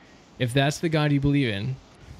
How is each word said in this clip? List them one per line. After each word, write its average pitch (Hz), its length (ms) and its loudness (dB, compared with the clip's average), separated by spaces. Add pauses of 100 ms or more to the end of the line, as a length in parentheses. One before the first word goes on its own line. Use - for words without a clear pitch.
(400)
if 123 140 -2
that's 139 260 2
the 175 100 -2
God 151 220 2
you 143 80 4
believe 143 340 2
in, 123 220 -4 (440)